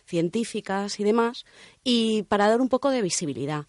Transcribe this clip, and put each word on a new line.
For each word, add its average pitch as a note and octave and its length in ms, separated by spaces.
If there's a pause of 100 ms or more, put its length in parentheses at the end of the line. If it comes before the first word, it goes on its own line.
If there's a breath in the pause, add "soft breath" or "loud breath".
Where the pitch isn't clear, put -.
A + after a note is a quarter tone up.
científicas G3 920
y G#3 40
demás, A#3 400 (400 soft breath)
y A3+ 400
para G#3 260
dar A#3 120
un C4 80
poco C4+ 220
de B3+ 100
visibilidad. D3+ 680